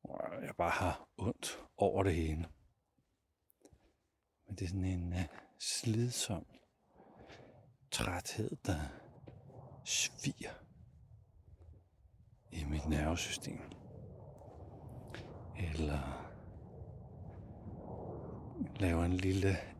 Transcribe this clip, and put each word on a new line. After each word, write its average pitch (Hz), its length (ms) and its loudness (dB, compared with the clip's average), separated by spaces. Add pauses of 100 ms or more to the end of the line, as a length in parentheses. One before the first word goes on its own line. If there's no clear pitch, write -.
Og - 360 -4
jeg - 140 -6
bare 85 120 6
har - 480 2
ondt - 420 -2 (180)
over 98 260 6
det 95 120 6
hele. 80 320 2 (2000)
Men 98 80 -6
det - 60 -4
er 92 80 2
sådan 92 160 2
en, 90 280 2
øh, 90 120 4 (340)
slidsom 117 840 2 (1500)
træthed, - 760 0
der 80 140 4 (1040)
sviger - 680 0 (2000)
i 80 180 -4
mit 76 200 2
nervesystem. 78 680 2 (2000)
Eller 76 680 0 (2500)
laver 85 260 6
en 87 80 6
lille 95 440 6 (220)